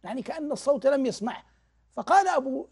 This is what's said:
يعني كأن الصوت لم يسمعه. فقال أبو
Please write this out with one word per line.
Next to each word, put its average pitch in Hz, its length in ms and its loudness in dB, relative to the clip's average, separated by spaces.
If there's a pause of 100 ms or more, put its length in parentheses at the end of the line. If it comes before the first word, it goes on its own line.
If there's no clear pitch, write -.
يعني 220 180 -8
كأن 302 300 -8
الصوت 277 360 0
لم 269 180 2
يسمعه. - 380 -6 (480)
فقال 381 360 4
أبو 269 440 0